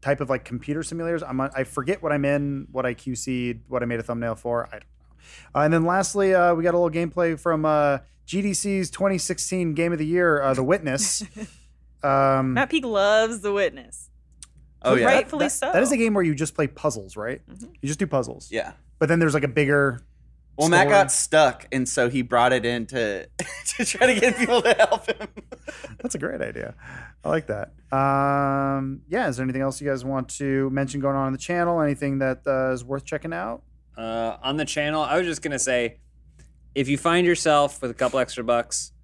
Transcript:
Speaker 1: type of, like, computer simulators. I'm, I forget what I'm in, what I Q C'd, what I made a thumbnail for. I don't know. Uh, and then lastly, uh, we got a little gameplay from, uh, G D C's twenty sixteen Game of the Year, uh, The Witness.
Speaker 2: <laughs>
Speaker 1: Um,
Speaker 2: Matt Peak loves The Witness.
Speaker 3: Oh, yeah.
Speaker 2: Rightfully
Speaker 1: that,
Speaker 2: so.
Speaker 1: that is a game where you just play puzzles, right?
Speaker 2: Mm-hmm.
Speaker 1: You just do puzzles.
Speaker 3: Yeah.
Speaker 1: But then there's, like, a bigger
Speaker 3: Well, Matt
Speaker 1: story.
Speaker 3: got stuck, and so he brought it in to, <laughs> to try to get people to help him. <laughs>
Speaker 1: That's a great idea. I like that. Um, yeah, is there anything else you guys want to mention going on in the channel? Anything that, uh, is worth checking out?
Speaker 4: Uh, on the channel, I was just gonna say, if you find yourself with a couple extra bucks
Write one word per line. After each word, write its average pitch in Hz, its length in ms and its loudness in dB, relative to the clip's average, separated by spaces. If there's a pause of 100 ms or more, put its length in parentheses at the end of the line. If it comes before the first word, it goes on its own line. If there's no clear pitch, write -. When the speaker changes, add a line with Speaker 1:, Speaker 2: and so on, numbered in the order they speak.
Speaker 1:
type 139 200 0
of, 127 80 -6
like, 135 160 -2
computer 139 360 -6
simulators. 165 460 -6
I'm, 131 140 -4
I 135 240 -2
forget 143 360 -4
what 156 120 0
I'm 143 100 0
in, 143 480 -2
what 127 140 -4
I 123 80 -2
Q 123 220 -8
C'd, 120 520 -4
what 127 160 -2
I - 20 -2
made 117 140 -2
a 113 40 -6
thumbnail 117 320 -4
for. 117 320 -4
I - 40 -18
don't 107 100 -16
know. - 800 -10
Uh, 147 60 6
and 156 80 4
then 165 120 4
lastly, 190 480 2
uh, 175 220 6
we 165 80 -2
got 170 100 4
a 175 60 4
little 175 100 4
gameplay 165 500 0
from, 156 260 0
uh, 147 340 4 (260)
G 190 180 -2
D 202 100 0
C's 190 380 -2
twenty 196 260 0
sixteen 175 560 -2
Game 170 180 0
of 165 80 -2
the 156 60 -2
Year, 165 360 2
uh, 135 120 2
The 131 100 0
Witness. 151 680 0
Speaker 2:
<laughs> - 40 -20 (680)
Speaker 1:
Um, 135 520 2
Speaker 2:
Matt 254 160 0
Peak 311 160 -2
loves 214 560 2
The 208 100 -4
Witness. 139 580 -4 (720)
Speaker 3:
Oh, - 140 4
yeah. 247 120 4
Speaker 2:
Rightfully 277 400 2
Speaker 1:
that, 285 40 -2
Speaker 2:
so. - 220 -4
Speaker 1:
that 196 100 4
is 254 80 0
a 277 60 2
game 226 160 2
where 196 100 2
you 160 100 2
just 147 220 -4
play 156 100 0
puzzles, 110 520 -6
right? 113 280 -8
Speaker 2:
Mm-hmm. 202 200 -18 (160)
Speaker 1:
You 135 60 -6
just 151 120 -6
do 190 80 0
puzzles. 131 460 -4
Speaker 3:
Yeah. - 180 -4 (280)
Speaker 1:
But 151 100 2
then 170 100 4
there's, 160 140 4
like, 143 100 2
a 139 60 0
bigger 139 520 2 (560)
Speaker 3:
Well, 156 120 4
Matt 175 140 6
Speaker 1:
story. - 80 4
Speaker 3:
got 196 200 6
stuck, - 640 2
and 127 160 -2
so 123 200 2
he 131 120 -2
brought 123 320 4
it 123 100 0
in 117 220 -2
to, 107 400 -4
<laughs> - 400 -12 (120)
to 247 60 -2
try 254 300 2
to 220 40 2
get 233 200 2
people 240 240 2
to 240 140 4
help 220 320 2
him. 214 200 -4 (360)
<laughs> - 380 -18
Speaker 1:
That's 247 140 -6
a 151 40 -6
great - 220 -6
idea. 57 340 -8 (460)
I - 60 -6
like 156 200 -2
that. - 260 -8 (200)
Um, 139 1160 0
yeah, 208 180 -2
is 131 80 -2
there 127 80 -4
anything 131 180 -2
else 135 200 -4
you 143 80 -4
guys 131 160 -4
want 135 320 -4
to 135 320 0
mention 139 320 -4
going 135 160 0
on 135 100 0
in 135 60 -2
the 131 60 -6
channel? 170 420 0
Anything 143 380 0
that, 131 280 -2
uh, 131 240 0
is 120 140 -4
worth 139 180 -6
checking 160 300 -8
out? 175 300 -8 (340)
Speaker 4:
Uh, 113 440 -4
on 135 140 -2
the 156 80 -2
channel, 151 380 -2
I 143 160 0
was 180 100 0
just 160 140 -6
gonna 143 180 -4
say, 123 380 0 (760)
if 139 140 0
you 139 100 0
find 175 300 2
yourself 147 540 2
with 123 100 -6
a 113 40 -10
couple 127 240 0
extra 123 260 -4
bucks - 480 -2 (100)